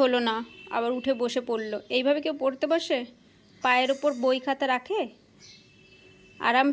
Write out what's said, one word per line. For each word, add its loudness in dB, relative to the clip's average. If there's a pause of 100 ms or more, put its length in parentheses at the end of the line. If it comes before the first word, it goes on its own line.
হলো 4 (100)
না, 0 (420)
আবার 0
উঠে -2 (100)
বসে -2
পড়লো। -4 (180)
এইভাবে 2
কেউ -4
পড়তে -2
বসে? 0 (640)
পায়ের 2
ওপর 0 (120)
বই 2
খাতা -2
রাখে? -2 (1500)
আরাম 4